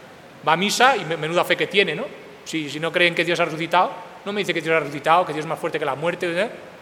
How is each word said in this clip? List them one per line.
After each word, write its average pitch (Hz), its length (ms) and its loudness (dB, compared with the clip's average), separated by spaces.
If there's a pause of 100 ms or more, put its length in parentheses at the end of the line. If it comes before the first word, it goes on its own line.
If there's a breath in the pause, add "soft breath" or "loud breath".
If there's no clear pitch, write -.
(480)
Va 151 60 6
a 165 40 4
misa 220 380 4
y 202 100 -2
me-, 165 120 -4
menuda 160 260 0
fe 170 140 2
que 151 100 -2
tiene, 185 280 2
¿no? 220 100 -6 (400)
Si, 156 240 -6
si 147 100 -8
no 160 120 -2
creen 175 220 4
que 170 120 0
Dios 165 140 0
ha 170 60 2
resucitado, 165 460 0 (340)
no 196 60 -6
me 208 80 -4
dice 175 140 -2
que 165 80 -4
Dios 160 140 2
ha 160 40 4
resucitado, 151 460 2
que 156 80 -6
Dios 151 120 -4
es 165 40 -6
más 151 100 -6
fuerte 160 180 -4
que 151 80 -4
la 131 100 -2
muerte, 170 360 -2 (100)
¿eh? 233 80 -2 (320)